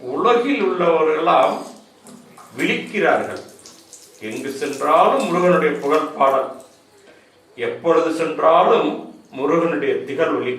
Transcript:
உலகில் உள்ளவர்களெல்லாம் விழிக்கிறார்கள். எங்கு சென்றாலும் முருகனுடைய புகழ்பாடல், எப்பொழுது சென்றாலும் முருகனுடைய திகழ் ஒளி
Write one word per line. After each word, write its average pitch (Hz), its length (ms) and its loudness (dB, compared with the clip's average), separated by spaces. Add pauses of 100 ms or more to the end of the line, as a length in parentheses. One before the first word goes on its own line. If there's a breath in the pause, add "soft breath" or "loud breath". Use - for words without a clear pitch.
(140)
உலகில் 233 540 0
உள்ளவர்களெல்லாம் 165 840 2 (1040)
விழிக்கிறார்கள். - 840 -2 (840)
எங்கு 131 220 -8 (100)
சென்றாலும் 156 680 2
முருகனுடைய 170 460 2 (100)
புகழ்பாடல், 139 680 0 (1040 soft breath)
எப்பொழுது 160 540 0 (100)
சென்றாலும் 165 680 4 (480)
முருகனுடைய 143 580 0 (140)
திகழ் 156 280 -2
ஒளி 127 220 -4